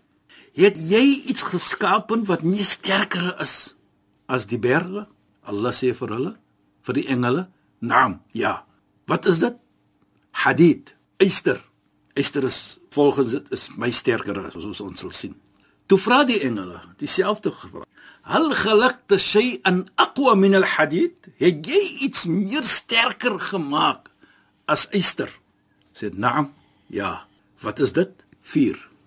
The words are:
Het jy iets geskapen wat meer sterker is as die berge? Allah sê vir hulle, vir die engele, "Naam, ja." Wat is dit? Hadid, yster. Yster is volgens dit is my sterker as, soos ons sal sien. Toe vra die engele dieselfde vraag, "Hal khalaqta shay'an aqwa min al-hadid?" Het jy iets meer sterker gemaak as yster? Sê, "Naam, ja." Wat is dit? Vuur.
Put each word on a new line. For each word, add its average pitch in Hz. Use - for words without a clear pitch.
Het 190
jy 233
iets -
geskapen 208
wat 180
meer 190
sterker 190
is -
as 123
die 120
berge? 175
Allah 104
sê 123
vir 120
hulle, 131
vir 123
die 135
engele, 127
"Naam, 117
ja." 98
Wat 160
is 170
dit? 240
Hadid, -
yster. 175
Yster 139
is -
volgens 139
dit 101
is -
my 117
sterker 110
as, -
soos 98
ons 92
sal 92
sien. -
Toe 190
vra 247
die 240
engele 98
dieselfde 185
vraag, 87
"Hal 294
khalaqta 220
shay'an 208
aqwa 254
min 196
al-hadid?" 170
Het 160
jy 349
iets 240
meer 196
sterker 226
gemaak 151
as 151
yster? 175
Sê, 104
"Naam, 123
ja." 98
Wat 110
is 135
dit? 185
Vuur. -